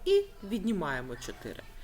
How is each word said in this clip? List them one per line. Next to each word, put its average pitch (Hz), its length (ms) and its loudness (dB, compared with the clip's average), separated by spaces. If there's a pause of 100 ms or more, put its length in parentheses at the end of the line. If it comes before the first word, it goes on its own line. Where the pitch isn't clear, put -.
і 403 200 8 (180)
віднімаємо 170 720 0
чотири. - 480 -8 (200)